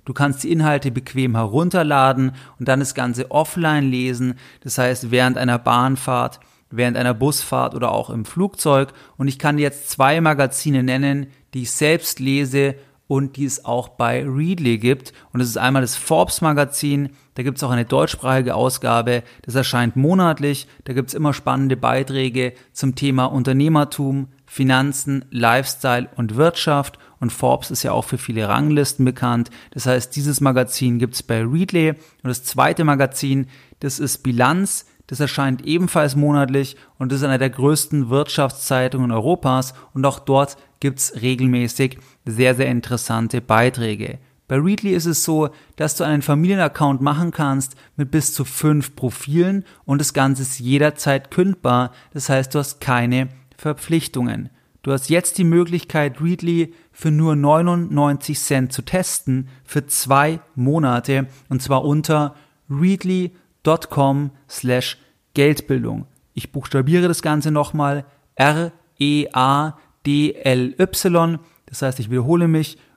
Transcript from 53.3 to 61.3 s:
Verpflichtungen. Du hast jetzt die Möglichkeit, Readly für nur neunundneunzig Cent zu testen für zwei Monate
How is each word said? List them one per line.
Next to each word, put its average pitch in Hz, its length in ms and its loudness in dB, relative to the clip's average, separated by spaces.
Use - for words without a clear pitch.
Verpflichtungen. 131 920 -4
Du 135 100 -2
hast 135 180 -2
jetzt 170 280 0
die 190 60 2
Möglichkeit, 165 800 0
Readly 170 500 0
für - 180 -2
nur 156 260 4
neunundneunzig 147 1040 2
Cent 131 320 0
zu - 100 -6
testen 135 640 -2
für 143 220 -4
zwei 147 540 0
Monate 135 720 2